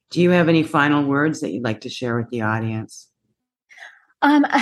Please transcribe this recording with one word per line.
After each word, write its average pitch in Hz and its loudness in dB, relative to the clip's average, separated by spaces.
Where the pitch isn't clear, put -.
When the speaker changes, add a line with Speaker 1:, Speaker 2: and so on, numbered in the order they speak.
Speaker 1:
Do - 0
you 175 4
have 175 4
any 165 4
final 147 2
words 147 0
that 135 -6
you'd 117 -6
like 110 -4
to 123 -14
share 120 -6
with 117 -4
the 120 -6
audience? 110 -4
Speaker 2:
Um, 285 2